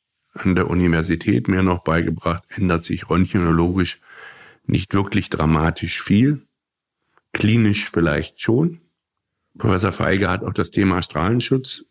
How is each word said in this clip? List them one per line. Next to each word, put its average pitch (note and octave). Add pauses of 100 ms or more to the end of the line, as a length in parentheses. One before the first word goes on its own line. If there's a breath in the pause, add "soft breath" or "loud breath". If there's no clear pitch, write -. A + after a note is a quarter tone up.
(340)
an F#2
der F2
Universität F2
mir F#2
noch F2+
beigebracht, E2
ändert E2+
sich -
röntgenologisch F2 (680 loud breath)
nicht -
wirklich G2
dramatisch D#2
viel. C3 (840)
Klinisch G#2+
vielleicht D2
schon. D3+ (760)
Professor F#2
Feige F2+
hat F#2
auch G#2
das F2
Thema F#2
Strahlenschutz A#2+